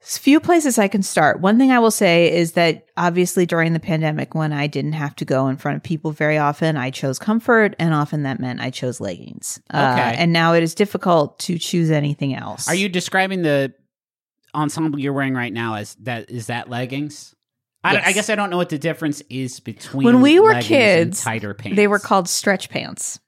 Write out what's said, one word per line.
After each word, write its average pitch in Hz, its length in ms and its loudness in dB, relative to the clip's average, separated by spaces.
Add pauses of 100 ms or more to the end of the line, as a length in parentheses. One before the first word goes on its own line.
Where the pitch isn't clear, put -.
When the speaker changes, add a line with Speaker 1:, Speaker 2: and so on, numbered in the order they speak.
Speaker 1:
S-, - 160 -12
few 285 240 4
places 302 380 2
I 202 100 2
can 196 140 -2
start. - 400 2
One 208 160 4
thing 262 120 6
I 247 100 4
will 226 100 4
say 170 440 4
is 170 180 0
that 170 340 0 (100)
obviously 175 480 0
during 165 300 0
the 160 60 -2
pandemic, 151 540 -4
when 156 200 -2
I 143 120 -2
didn't 147 280 -4
have 151 220 -6
to 156 100 -8
go 135 220 0
in 131 100 -4
front 143 180 -4
of - 60 -10
people 156 300 -6
very 151 260 0
often, 151 400 0
I 127 120 -6
chose 135 280 -6
comfort, 220 600 2
and 165 140 0
often 151 300 -2
that 135 180 -6
meant 123 200 -8
I 123 100 -8
chose 127 300 -8
leggings. - 600 -12 (100)
Uh, 139 280 0
Speaker 2:
Okay. 120 180 0
Speaker 1:
and 170 160 2
now 165 220 2
it 170 80 4
is 165 120 -2
difficult 175 680 0
to 170 180 -4
choose 165 320 0
anything 147 440 -2
else. 120 340 -10
Speaker 2:
Are 156 60 0
you 196 140 0
describing 185 540 -2
the 139 320 0 (800)
ensemble 151 460 -2
you're 139 120 -2
wearing 135 220 -2
right 120 180 -4
now 113 220 -4
as 104 220 -10
that, 117 340 -10
is 117 160 -10
that 120 240 -8
leggings? 131 640 -8 (480)
I, 190 120 2
Speaker 1:
Yes. 202 120 0
Speaker 2:
I 196 60 2
guess 202 180 -2
I 214 40 2
don't 202 140 -2
know 175 80 -4
what 175 140 -2
the 156 80 -4
difference 151 500 -4
is 131 320 -8
between - 460 -8
Speaker 1:
When 247 160 8
we 311 180 8
were 440 140 6
Speaker 2:
leggings - 160 -2
and 311 80 4 (320)
Speaker 1:
kids, 196 120 -8
Speaker 2:
tighter 110 300 -6
pants. - 240 -6
Speaker 1:
they 208 120 4
were 202 100 2
called 190 320 0
stretch - 400 -2
pants. - 580 -10